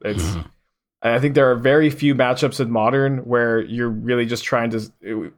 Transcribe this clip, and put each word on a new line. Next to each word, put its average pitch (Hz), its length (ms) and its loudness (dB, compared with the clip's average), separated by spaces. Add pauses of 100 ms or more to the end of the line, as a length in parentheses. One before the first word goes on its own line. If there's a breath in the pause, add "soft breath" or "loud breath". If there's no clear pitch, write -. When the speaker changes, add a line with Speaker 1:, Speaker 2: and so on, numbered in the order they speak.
Speaker 1:
It's, 101 200 -4
Speaker 2:
Mm-hmm. 85 180 -4 (600)
Speaker 1:
I 117 180 2
think 143 140 0
there 135 160 6
are 123 60 2
very 143 340 4
few 143 240 0
matchups 127 460 0
in 120 100 -2
Modern 131 500 0
where 117 420 0
you're 120 260 -4
really 117 380 -2
just 113 180 -6
trying 117 280 -2
to, 113 100 -4 (200)
you 107 360 -8